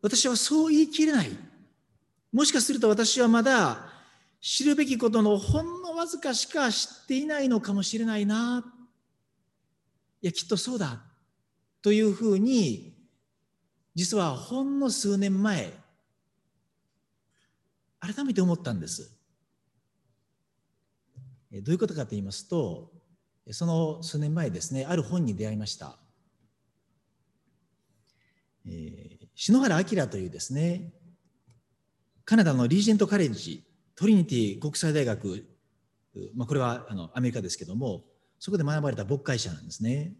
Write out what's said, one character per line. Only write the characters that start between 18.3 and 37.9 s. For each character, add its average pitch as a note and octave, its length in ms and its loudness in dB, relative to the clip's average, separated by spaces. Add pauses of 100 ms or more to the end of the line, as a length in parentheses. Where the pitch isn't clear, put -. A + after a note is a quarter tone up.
て F#3+ 80 2
思 F3+ 140 4
っ E3+ 80 -4
た B2+ 100 -4
ん G2+ 60 -2
で D#2 80 -6
す。 - 320 -12 (2250)
え、 G2+ 100 -14
ど A2+ 120 -2
う - 20 4
い - 20 0
う - 20 -4
こ G#3+ 100 0
と D#3+ 60 -6
か D3 100 -4
と A2+ 60 -12
言 G#2 100 -4
い - 20 -6
ま G2 80 -6
す - 180 -14
と、 B2 440 -4 (580)
そ E3+ 160 -6
の E3 380 0
数 D#3 140 -6
年 D3+ 160 -2
前 D#3+ 160 -2
で - 100 -6
す - 120 -8
ね、 C3+ 120 -4
あ E3 100 -4
る E3 80 0
本 E3+ 220 -2
に A2 100 -2
出 G#2+ 140 -6
会 G#2+ 60 -4
い - 20 -4
ま G#2+ 100 -6
し - 100 -8
た。 C2+ 220 -18 (2750)
え D#2+ 580 -14
ー、 - 100 -20
篠 A#3 240 4
原 F#3+ 240 4
明 F3 240 0
と - 100 -8
い F#2 100 -6
う F2 40 -8
で - 80 -14
す - 160 -8
ね、 E3+ 380 -2 (1300)
カ A3 120 4
ナ G#3+ 80 8
ダ D3+ 100 4
の B2 140 4
リ E3 100 4
ー G#3 40 4
ジ G#3+ 100 4
ェ - 20 8
ン G3+ 40 4
ト G3+ 100 4
カ G3+ 100 2
レ F3 60 4
ッ B2 100 -2
ジ、 E2 300 -12 (320)
ト F3+ 100 0
リ A3 80 8
ニ F3+ 100 6
テ C3 120 -2
ィ G#2 240 0
国 D3 160 -6
際 D#3+ 160 0
大 D3 120 2
学、 G2+ 400 -4 (920)
ま B2 80 -4
あ、 - 20 -8
こ D3 80 -4
れ C#3 60 2
は A#2+ 280 -2
あ G#2+ 60 -8
の E2+ 180 -8
ア B2 80 -6
メ B2 100 0
リ A2 40 -8
カ A2+ 80 -4
で F2+ 80 -6
す - 80 -8
け F#2 60 -12
ど E3 100 -10
も、 A2+ 300 -4 (340)